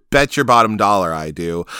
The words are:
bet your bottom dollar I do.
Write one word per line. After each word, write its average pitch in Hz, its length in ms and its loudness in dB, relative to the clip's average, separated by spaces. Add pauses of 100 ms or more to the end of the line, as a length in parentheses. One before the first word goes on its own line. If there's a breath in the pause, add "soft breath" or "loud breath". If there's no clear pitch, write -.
(100)
bet 143 260 0
your 143 80 0
bottom 113 320 2
dollar 101 360 0
I 78 200 -8
do. 85 320 -6 (160 loud breath)